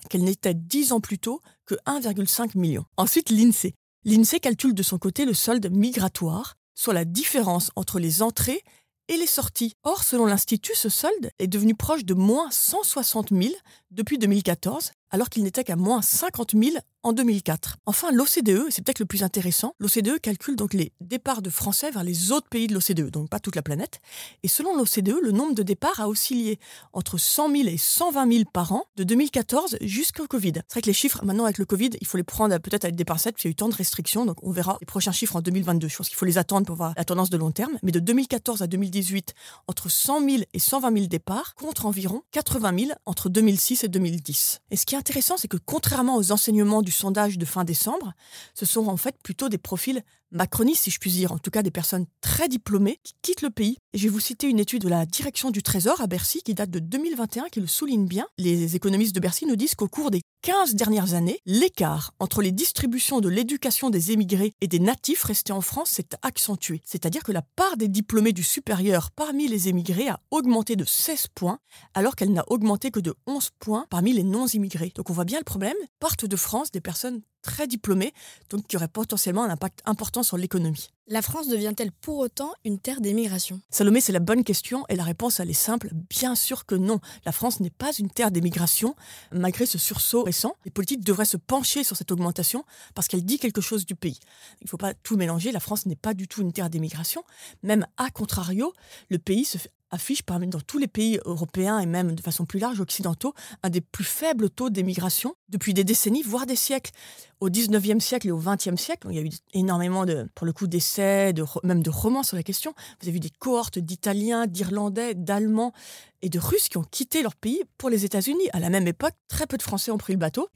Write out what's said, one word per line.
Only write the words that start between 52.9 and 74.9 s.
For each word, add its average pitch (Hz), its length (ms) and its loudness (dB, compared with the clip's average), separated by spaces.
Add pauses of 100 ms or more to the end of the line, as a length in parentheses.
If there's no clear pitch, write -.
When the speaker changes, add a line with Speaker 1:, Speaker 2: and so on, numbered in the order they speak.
Speaker 1:
qui - 180 -18
quittent 370 200 -2
le 285 80 -2
pays. 220 260 0 (160)
Et 208 60 -4
je 196 60 0
vais 214 40 6
vous 208 120 0
citer 262 280 -2
une 233 100 4
étude 208 240 0
de 185 60 0
la 170 180 2
direction 254 460 -4
du 202 100 -2
Trésor 226 380 2
à 226 80 0
Bercy 180 340 -2
qui 226 120 -2
date 202 160 -4
de 175 100 -4
deux 170 180 -4
mille 320 160 -2
vingt 233 220 -4
et 247 40 -4
un, 320 80 -6
qui 226 120 -6
le 180 80 -4
souligne 240 380 0
bien. 185 200 -2 (120)
Les 170 360 2
économistes 196 400 2
de 190 60 0
Bercy 180 260 -2
nous 277 80 2
disent 233 220 0
qu'au 208 100 0
cours 294 240 -2
des 180 120 2 (200)
quinze 349 320 2
dernières 208 400 2
années, 175 320 0
l'écart 185 720 2
entre 196 240 0
les 190 80 2
distributions 247 720 0
de 196 80 2
l'éducation 240 600 0
des 175 200 2
émigrés 208 500 2
et 202 60 0
des 175 140 2
natifs 247 420 2
restés - 300 -2
en 190 80 -2
France 294 300 -2
s'est - 180 -4 (140)
accentué. 196 640 -2
C'est-à-dire 180 380 -4
que 220 100 -2
la 175 100 0
part 370 340 0
des 220 120 0
diplômés 214 440 4
du 175 100 -2
supérieur 185 680 0
parmi 294 340 0
les 202 220 0
émigrés 180 400 0
a 214 120 -4 (120)
augmenté 240 420 2
de 185 100 0
seize - 480 -2
points, 185 280 -2 (340)
alors 220 220 2
qu'elle - 160 2
n'a 170 160 2
augmenté 214 420 2
que 214 100 -4
de 165 140 -2 (120)
onze 269 240 -4 (100)
points 220 280 -2
parmi 185 240 2
les 202 120 4
non-immigrés. 196 720 -2